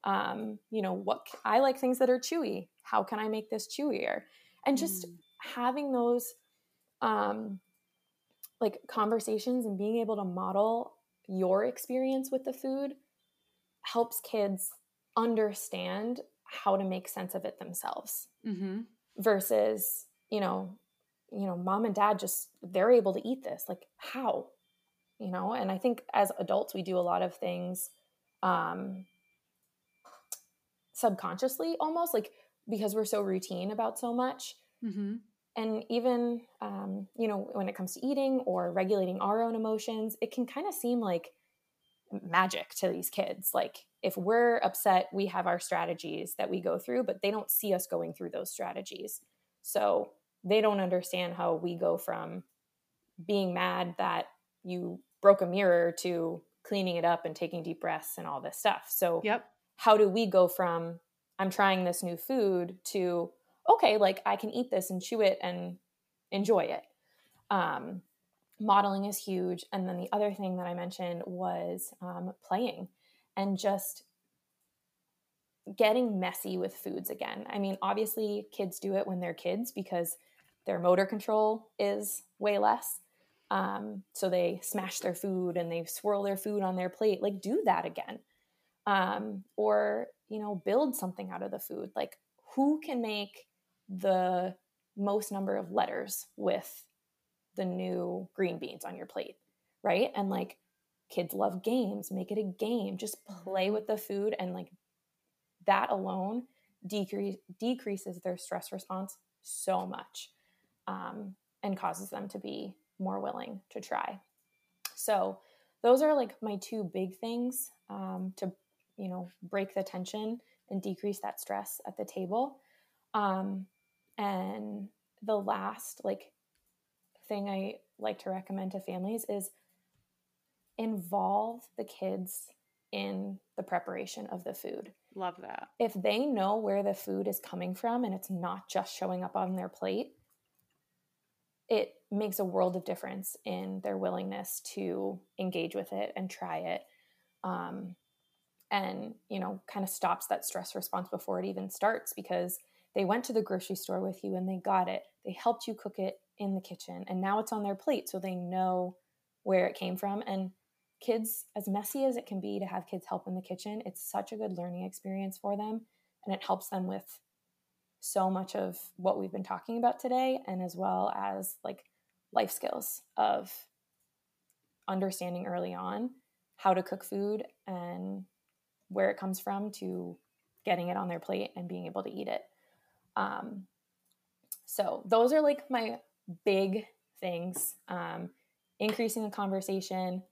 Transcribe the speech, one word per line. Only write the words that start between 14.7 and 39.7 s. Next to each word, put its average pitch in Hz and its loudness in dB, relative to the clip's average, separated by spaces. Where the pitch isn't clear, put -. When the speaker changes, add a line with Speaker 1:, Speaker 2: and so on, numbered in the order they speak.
Speaker 1:
understand 214 0
how - 2
to 196 2
make 185 -4
sense 185 -6
of 185 -4
it - -8
themselves - -8
Speaker 2:
Mm-hmm. 196 -4
Speaker 1:
versus, 208 2
you 214 0
know, 190 -2
you 196 -4
know, 180 -2
mom 190 2
and 208 0
dad 208 4
just, - -4
they're 190 6
able 196 8
to - -2
eat 262 -2
this. - -6
Like, - -8
how? - -2
You 196 -4
know, 185 -2
and 196 0
I 190 -2
think 240 2
as 202 6
adults, - 2
we 190 -2
do 180 0
a 180 4
lot 175 2
of 180 -2
things, 180 -4
um, 190 0
subconsciously 254 0
almost, 330 0
like, 214 0
because 208 0
we're 220 2
so 208 0
routine 190 -2
about 220 -2
so 240 -2
much. 254 -2
Speaker 2:
Mm-hmm. 208 -2
Speaker 1:
And 220 0
even, 240 2
um, 196 -6
you 226 2
know, 202 -2
when 196 0
it 202 -4
comes 185 -4
to - -4
eating 269 4
or 180 0
regulating 190 2
our 214 4
own 226 2
emotions, 220 -2